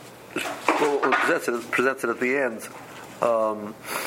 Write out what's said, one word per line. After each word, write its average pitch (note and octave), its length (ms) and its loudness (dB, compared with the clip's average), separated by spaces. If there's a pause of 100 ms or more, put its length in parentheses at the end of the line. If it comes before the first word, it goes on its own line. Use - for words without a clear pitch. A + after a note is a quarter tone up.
(340)
Well, - 720 2
it C3 80 4
presents C#3 360 2
it, A#2+ 220 -2
presents C3 340 2
it A#2 60 2
at A2 100 -2
the B2+ 160 2
end. A#2+ 320 0 (520)
Um, G#2+ 540 2 (320)